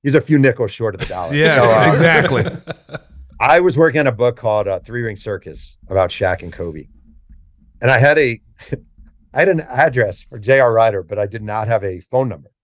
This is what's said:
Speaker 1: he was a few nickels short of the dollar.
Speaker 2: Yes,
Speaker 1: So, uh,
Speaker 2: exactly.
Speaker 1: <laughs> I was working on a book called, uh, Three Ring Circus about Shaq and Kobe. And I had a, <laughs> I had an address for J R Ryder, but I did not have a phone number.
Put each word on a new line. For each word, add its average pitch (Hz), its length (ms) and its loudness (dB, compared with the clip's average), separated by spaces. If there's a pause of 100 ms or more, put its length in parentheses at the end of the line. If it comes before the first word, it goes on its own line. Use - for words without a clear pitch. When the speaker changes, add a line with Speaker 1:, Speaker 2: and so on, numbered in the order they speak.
Speaker 1:
he 139 40 -4
was 135 80 0
a 151 60 4
few 156 160 0
nickels 120 340 2
short 110 220 -6
of 92 80 -12
the - 60 -8
dollar. 90 260 -8
Speaker 2:
Yes, 156 200 2
Speaker 1:
So, 117 260 6
uh, 104 120 4
Speaker 2:
exactly. 147 540 2
Speaker 1:
<laughs> - 920 -16
I 147 220 4
was 175 160 0
working 151 240 2
on 143 60 2
a 123 40 2
book 120 240 -2
called, 107 320 -2
uh, 95 120 -4
Three 120 220 -10
Ring 107 140 -8
Circus 92 640 -12 (120)
about 92 220 0
Shaq 90 320 -4
and 85 100 -14
Kobe. 78 340 -12 (960)
And 123 80 2
I 131 80 4
had 143 220 4
a, 120 200 -2 (200)
<laughs> - 760 -18
I 131 60 -2
had 185 100 4
an 165 120 0
address 123 600 -2
for - 140 -20
J 131 220 2
R 120 140 4
Ryder, 110 300 2
but 101 140 -10
I 104 80 -2
did 110 160 -12
not 107 260 -6
have 110 160 -2
a 92 180 -8
phone 127 280 -4
number. 73 220 -14 (120)